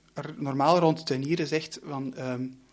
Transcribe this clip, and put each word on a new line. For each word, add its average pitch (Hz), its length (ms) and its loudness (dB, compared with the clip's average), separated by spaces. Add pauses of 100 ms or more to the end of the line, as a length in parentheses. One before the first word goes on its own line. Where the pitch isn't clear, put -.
(120)
er 151 240 -10
normaal 143 420 4
rond 160 280 4
tuinieren 147 400 0
zegt 156 380 -4
van, 135 300 -6
ehm, 127 320 -4 (260)